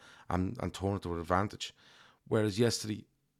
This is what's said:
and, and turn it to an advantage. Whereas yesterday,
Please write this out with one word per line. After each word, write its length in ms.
and, 320
and 120
turn 220
it 60
to 120
an 60
advantage. 540
Whereas 280
yesterday, 460